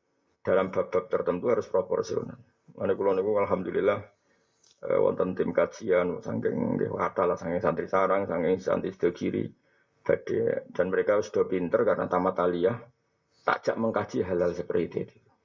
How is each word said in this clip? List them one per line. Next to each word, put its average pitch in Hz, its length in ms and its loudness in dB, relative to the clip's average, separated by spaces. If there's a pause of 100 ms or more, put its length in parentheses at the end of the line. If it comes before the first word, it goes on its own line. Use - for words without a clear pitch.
(440)
dalam 95 260 2
bab-bab 92 400 0
tertentu 87 400 0
harus - 160 2
proporsional. - 720 -2 (380)
Mane 98 180 2
kula 98 220 2
niku 101 240 2
alhamdulillah, 92 580 2 (880)
eh, - 140 4
wonten 90 320 2
tim 87 180 -2
kajian 90 720 0
saking - 560 -2
nggih - 160 -2
kata 90 340 0
lah 87 140 2
saking 87 180 -2
santri 85 300 -2
sarang, 95 400 2
saking 87 320 0
santri 90 320 -2
Sidogiri. - 580 -2 (560)
Badhe, - 640 0
dan 92 240 -2
mereka 101 240 2
sudah - 320 0
pinter 90 320 0
karena 101 240 0
tamat 92 320 0
aliyah, 90 400 0 (640)
takjak - 320 -2
mengkaji 113 480 -2
hal-hal 87 320 0
seperti 85 480 -2
itu. - 160 -18 (260)